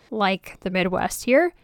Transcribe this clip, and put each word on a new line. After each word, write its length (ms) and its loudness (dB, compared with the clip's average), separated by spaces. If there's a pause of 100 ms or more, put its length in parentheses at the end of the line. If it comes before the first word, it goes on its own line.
(100)
like 500 -2
the 100 -6
Midwest 560 -2
here, 260 4 (120)